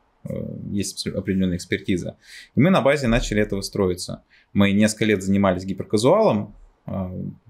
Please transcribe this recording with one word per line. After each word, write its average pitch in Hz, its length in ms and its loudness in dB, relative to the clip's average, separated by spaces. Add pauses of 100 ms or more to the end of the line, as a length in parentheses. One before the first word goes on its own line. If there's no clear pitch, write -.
(300)
э, - 40 -8 (380)
есть - 360 -6
абс-, - 100 -6
определённая 95 400 0
экспертиза. 90 580 -4 (380)
И - 60 2
мы 147 100 6
на 175 120 4
базе 139 260 2
начали 113 340 2
этого 101 200 -2
строиться. 92 600 -4 (320)
Мы 101 180 4
несколько 107 340 2
лет 104 180 2
занимались 95 420 2
гиперказуалом, 113 880 0 (300)
а, 95 260 -6 (380)